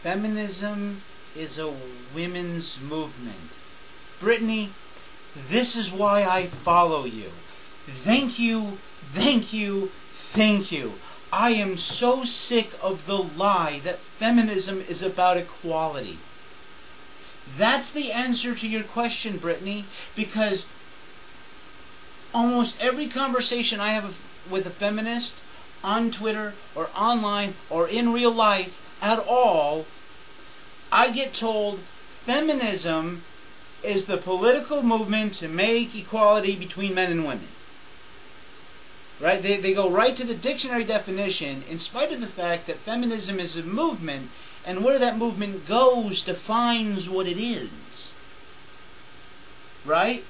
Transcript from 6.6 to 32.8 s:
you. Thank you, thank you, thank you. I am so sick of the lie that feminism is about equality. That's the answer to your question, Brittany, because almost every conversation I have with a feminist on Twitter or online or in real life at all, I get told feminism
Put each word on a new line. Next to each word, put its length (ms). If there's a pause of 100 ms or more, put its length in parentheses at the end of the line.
you. 280 (560)
Thank 520
you, 380 (340)
thank 400
you, 360 (260)
thank 580
you. 220 (400)
I 160
am 280
so 460
sick 460 (120)
of 240
the 120
lie 680
that 140
feminism 920
is 160
about 320
equality. 840 (1400)
That's 340
the 200
answer 440
to 140
your 140
question, 540
Brittany, 480 (300)
because 540 (1600)
almost 480
every 260
conversation 760
I 80
have 320 (280)
with 180
a 20
feminist 760 (400)
on 280
Twitter 420 (220)
or 200
online 600 (140)
or 200
in 240
real 180
life 520 (180)
at 260
all, 580 (1080)
I 200
get 220
told 460
feminism 1400 (640)